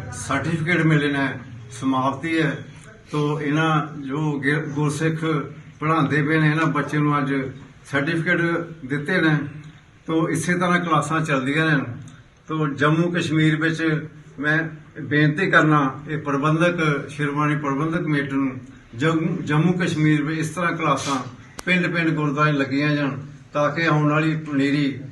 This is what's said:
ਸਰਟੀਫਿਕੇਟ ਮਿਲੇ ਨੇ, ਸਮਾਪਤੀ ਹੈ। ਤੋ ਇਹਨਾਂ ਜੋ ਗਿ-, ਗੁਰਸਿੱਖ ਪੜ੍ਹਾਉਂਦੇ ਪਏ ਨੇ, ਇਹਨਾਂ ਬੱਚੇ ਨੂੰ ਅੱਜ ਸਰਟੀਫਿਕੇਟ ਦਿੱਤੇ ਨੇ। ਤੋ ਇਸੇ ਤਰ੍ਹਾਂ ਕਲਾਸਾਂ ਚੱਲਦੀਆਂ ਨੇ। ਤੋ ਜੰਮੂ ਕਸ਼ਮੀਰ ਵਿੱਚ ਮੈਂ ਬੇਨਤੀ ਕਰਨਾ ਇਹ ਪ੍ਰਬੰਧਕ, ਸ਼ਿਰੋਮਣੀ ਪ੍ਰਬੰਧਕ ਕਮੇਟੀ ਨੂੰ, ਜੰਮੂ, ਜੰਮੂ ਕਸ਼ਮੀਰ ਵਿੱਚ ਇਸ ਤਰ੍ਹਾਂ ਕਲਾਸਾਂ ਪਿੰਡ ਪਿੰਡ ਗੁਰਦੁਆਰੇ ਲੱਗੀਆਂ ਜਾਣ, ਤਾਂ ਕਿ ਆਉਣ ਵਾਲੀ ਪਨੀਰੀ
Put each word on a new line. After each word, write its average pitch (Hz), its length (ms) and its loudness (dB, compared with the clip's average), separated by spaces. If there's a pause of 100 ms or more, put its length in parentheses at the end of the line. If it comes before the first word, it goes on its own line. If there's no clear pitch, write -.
(140)
ਸਰਟੀਫਿਕੇਟ 160 720 -2
ਮਿਲੇ 147 260 4
ਨੇ, 139 160 0 (440)
ਸਮਾਪਤੀ 135 680 0
ਹੈ। - 240 -2 (460)
ਤੋ 147 300 0
ਇਹਨਾਂ 147 600 0
ਜੋ 143 380 -2
ਗਿ-, 147 220 0
ਗੁਰਸਿੱਖ 151 640 -2 (540)
ਪੜ੍ਹਾਉਂਦੇ 151 420 2
ਪਏ 156 180 2
ਨੇ, 151 120 4
ਇਹਨਾਂ 160 140 2
ਬੱਚੇ 151 320 -2
ਨੂੰ 147 200 2
ਅੱਜ 135 160 -2 (580)
ਸਰਟੀਫਿਕੇਟ 160 500 0 (440)
ਦਿੱਤੇ 147 360 -2
ਨੇ। 156 160 4 (680)
ਤੋ 165 240 0
ਇਸੇ 180 240 0
ਤਰ੍ਹਾਂ 180 260 2
ਕਲਾਸਾਂ 156 420 0
ਚੱਲਦੀਆਂ 147 440 0
ਨੇ। 143 180 2 (640)
ਤੋ 156 200 -2
ਜੰਮੂ 156 440 2
ਕਸ਼ਮੀਰ 156 500 2
ਵਿੱਚ 160 460 0 (320)
ਮੈਂ 151 180 0 (440)
ਬੇਨਤੀ 151 500 2
ਕਰਨਾ 151 560 4
ਇਹ 151 100 -6
ਪ੍ਰਬੰਧਕ, 151 920 0
ਸ਼ਿਰੋਮਣੀ 147 460 -2
ਪ੍ਰਬੰਧਕ 147 460 -2
ਕਮੇਟੀ 143 300 -2
ਨੂੰ, 135 200 0 (440)
ਜੰਮੂ, 156 460 0
ਜੰਮੂ 156 320 2
ਕਸ਼ਮੀਰ 156 500 2
ਵਿੱਚ 160 160 -4
ਇਸ 143 100 -4
ਤਰ੍ਹਾਂ 175 220 -2
ਕਲਾਸਾਂ 143 440 0 (500)
ਪਿੰਡ 180 220 2
ਪਿੰਡ 160 220 0
ਗੁਰਦੁਆਰੇ 151 420 2
ਲੱਗੀਆਂ 139 440 0
ਜਾਣ, 143 240 -2 (340)
ਤਾਂ 147 180 2
ਕਿ 170 160 0
ਆਉਣ 151 240 4
ਵਾਲੀ 156 240 2
ਪਨੀਰੀ 139 640 0 (120)